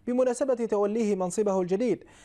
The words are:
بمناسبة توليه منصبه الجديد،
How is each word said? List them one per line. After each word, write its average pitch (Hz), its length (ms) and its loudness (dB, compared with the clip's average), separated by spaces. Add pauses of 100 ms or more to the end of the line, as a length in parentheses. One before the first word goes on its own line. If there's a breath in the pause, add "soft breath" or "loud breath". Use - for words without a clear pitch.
بمناسبة 247 580 0
توليه 208 500 0
منصبه 190 460 0
الجديد، 190 420 0 (200 loud breath)